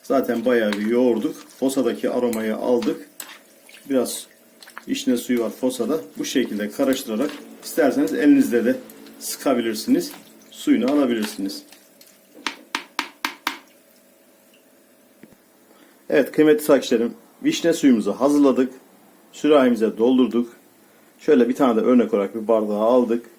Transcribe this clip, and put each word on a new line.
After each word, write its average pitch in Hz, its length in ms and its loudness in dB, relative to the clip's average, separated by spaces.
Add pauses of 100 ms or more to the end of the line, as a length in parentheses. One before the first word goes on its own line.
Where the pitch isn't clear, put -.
Zaten 120 420 -2
bayağı 117 280 2
bir 104 140 -4
yoğurduk. 120 500 0 (240)
Fosadaki 214 500 -2
aromayı 220 460 -2
aldık. - 520 -2 (800)
Biraz 120 360 -2 (640)
vişne 131 280 -2
suyu 117 240 -2
var 107 100 -4
fosada. 123 500 -4 (180)
Bu - 60 -6
şekilde 104 460 -4
karıştırarak 127 600 -4 (340)
isterseniz 147 480 0
elinizle 123 520 4
de 127 120 0 (440)
sıkabilirsiniz. 120 920 -2 (380)
Suyunu 127 420 0
alabilirsiniz. 110 720 -2 (4000)
Evet 147 220 2
kıymetli 151 340 4
takipçilerim, 123 480 2 (300)
vişne 160 280 0
suyumuzu 107 400 2
hazırladık. 131 600 2 (600)
Sürahimize 127 680 2
doldurduk. 120 540 2 (680)
Şöyle 123 300 4
bir 127 60 -2
tane 123 220 2
de 107 40 2
örnek 113 340 2
olarak 98 200 -2
bir 107 140 -8
bardağa 107 320 0
aldık. 117 460 2 (120)